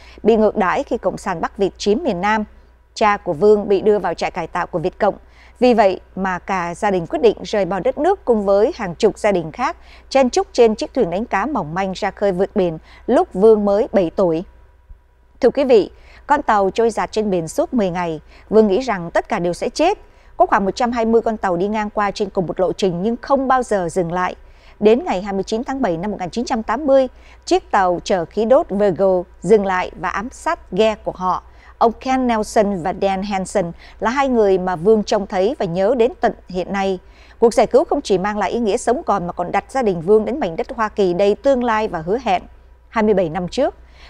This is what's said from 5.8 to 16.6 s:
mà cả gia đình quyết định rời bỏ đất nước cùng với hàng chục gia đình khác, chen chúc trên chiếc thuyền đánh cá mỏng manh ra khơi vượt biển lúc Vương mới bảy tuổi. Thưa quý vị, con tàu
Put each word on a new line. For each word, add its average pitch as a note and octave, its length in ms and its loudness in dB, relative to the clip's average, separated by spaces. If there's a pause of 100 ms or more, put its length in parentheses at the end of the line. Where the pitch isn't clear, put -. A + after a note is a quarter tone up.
mà F#3 220 -4
cả F3 360 -6
gia G#3 160 -2
đình F3 160 -2
quyết D#4+ 160 -4
định A3 200 4
rời G3 220 -2
bỏ F3+ 160 -4
đất B3+ 180 -2
nước F4+ 260 0
cùng G#3+ 200 0
với G3+ 300 2
hàng F#3 200 -8
chục G3 240 0
gia G#3 140 0
đình D#3+ 200 -4
khác, C#4+ 240 -6 (320)
chen C4 220 2
chúc F#4+ 220 0
trên A3+ 220 4
chiếc - 200 -8
thuyền G#3 160 0
đánh F#3+ 140 -4
cá G3+ 220 -2
mỏng G3 280 -6
manh F#3+ 180 -4
ra F#3+ 180 -4
khơi G3+ 220 0
vượt F#3 220 -2
biển F3 240 0 (280)
lúc D#4+ 260 2
Vương G#3 320 4
mới G3+ 280 0
bảy F3 180 2
tuổi. F3 340 0 (960)
Thưa A#3+ 100 4
quý C#4 140 0
vị, A#3+ 260 4 (360)
con C#4+ 160 2
tàu G3+ 280 2